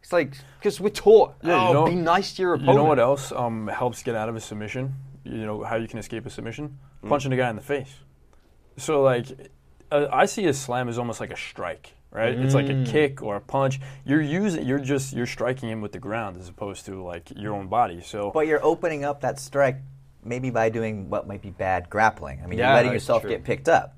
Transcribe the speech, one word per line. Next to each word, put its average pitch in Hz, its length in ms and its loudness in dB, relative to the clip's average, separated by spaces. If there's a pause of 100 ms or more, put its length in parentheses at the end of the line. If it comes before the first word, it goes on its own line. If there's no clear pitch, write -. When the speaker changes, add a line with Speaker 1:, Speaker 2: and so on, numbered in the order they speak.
Speaker 1:
It's - 120 -8
like, 160 220 0 (260)
'cause 202 180 -2
we're 202 100 0
taught, - 440 8 (100)
Speaker 2:
Yeah, 165 80 2 (120)
you 185 60 4
Speaker 1:
"Oh, 170 40 6
Speaker 2:
know, 151 120 6
Speaker 1:
be 175 100 2
nice 175 400 2
to 185 60 -4
your 175 140 2
Speaker 2:
you 135 120 -2
know 147 180 8
what 151 120 6
Speaker 1:
opponent." - 20 4
Speaker 2:
else, 135 340 2
um, 113 340 -4
helps 120 360 -4
get 117 120 -4
out 110 140 -4
of 113 80 -6
a - 20 -8
submission? 110 540 -8 (320)
You 113 200 -8
know 107 180 -6
how 110 120 -4
you 113 120 -2
can 113 120 -10
escape 113 260 -10
a - 40 -10
submission? 139 480 -10 (260)
Speaker 3:
Mm. 104 60 -10
Speaker 2:
Punching 135 240 0
a - 40 0
guy 127 120 2
in 107 80 -6
the 98 40 -12
face. 139 320 -6 (840)
So, 143 240 0
like, 127 240 4 (680)
uh, 147 200 4
I 156 140 6
see 196 220 -4
a 139 60 4
slam 127 340 -4
as 117 100 -4
almost 120 220 -6
like 113 120 -8
a 110 40 -10
strike, - 580 -10 (180)
right? 117 280 0
It's 135 160 2
like 139 140 2
a 139 40 -2
Speaker 1:
Mm. 131 140 0
Speaker 2:
kick 139 340 0
or 107 140 -6
a 101 60 -8
punch. 135 380 -2 (260)
You're 147 160 2
using, 165 440 -2
you're 135 140 0
just, 135 340 -4
you're 120 120 -4
striking 123 440 -4
him 110 120 -6
with 104 100 -8
the 95 80 -12
ground 98 400 -8
as 90 80 -14
opposed 98 380 -12
to, 95 180 -12
like, 87 320 -12
your 104 180 -8
own 98 140 -8
body. 98 340 0
So 101 300 -6
Speaker 4:
But 156 160 0
you're 151 160 2
opening 160 400 0
up 143 180 -4
that - 180 -4
strike 135 380 0 (460)
maybe 127 280 -6
by 113 180 2
doing 110 400 -4
what 101 180 -4
might 101 140 -12
be 101 100 -14
bad 92 380 -2
grappling. 87 540 0
I 87 40 -10
mean, 98 120 -4
Speaker 1:
Yeah, 123 80 4
Speaker 4:
you're 139 80 8
letting 123 180 6
Speaker 1:
that's - 100 -2
Speaker 4:
yourself 117 200 2
Speaker 1:
true. 104 80 -4
Speaker 4:
get - 120 -4
picked - 240 -2
up. - 300 2